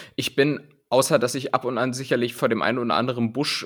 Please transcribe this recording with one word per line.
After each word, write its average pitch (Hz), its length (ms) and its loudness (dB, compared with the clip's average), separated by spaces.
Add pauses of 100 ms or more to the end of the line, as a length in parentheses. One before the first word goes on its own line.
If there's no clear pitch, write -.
(160)
Ich - 200 -4
bin, 143 260 2 (280)
außer 131 300 4
dass 123 160 0
ich 127 180 -6
ab - 100 -6
und 123 140 -2
an 123 160 0
sicherlich 123 400 -2
vor 131 160 0
dem 110 120 0
einen 113 180 0
oder 113 160 0
anderen 117 360 0
Busch, 139 340 -4